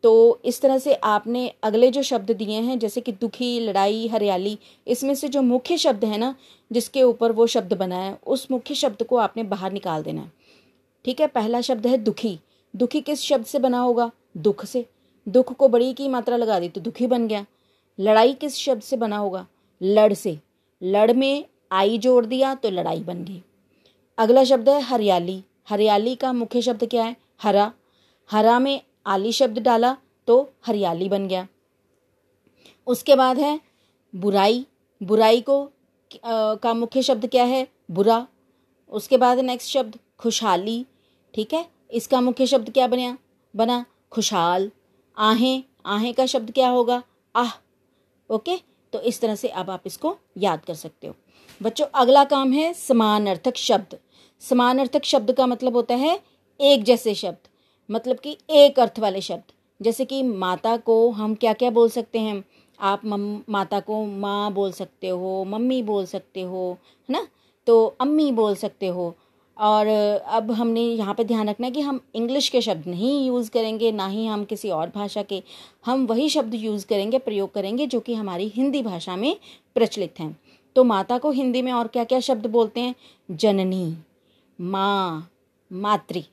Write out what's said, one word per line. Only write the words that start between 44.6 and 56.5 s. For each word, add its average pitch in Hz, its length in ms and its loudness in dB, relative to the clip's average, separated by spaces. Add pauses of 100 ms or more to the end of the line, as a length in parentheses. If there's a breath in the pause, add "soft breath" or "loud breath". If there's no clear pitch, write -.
आहें, 240 460 2 (220)
आहें 214 280 -4
का 262 120 2
शब्द 240 260 -4
क्या 254 180 2
होगा? 247 340 2 (320)
आह। 240 160 0 (800)
ओके, 220 280 -4 (360)
तो 220 80 -8
इस - 200 -4
तरह 220 140 -2
से 247 120 -8
अब 185 220 -6
आप 185 160 -10
इसको 311 320 -6 (200)
याद 180 280 -2
कर 175 80 -10
सकते - 340 -16
हो। 151 80 -16 (480 soft breath)
बच्चों, 226 300 -2
अगला 277 300 8
काम 269 300 2
है 320 200 0
समानार्थक 214 840 0
शब्द। - 420 -2 (420 soft breath)
समान 247 380 2
अर्थक 277 240 -2
शब्द - 280 0
का 254 140 2
मतलब 240 300 -4
होता 240 200 0
है 311 240 -2 (420 soft breath)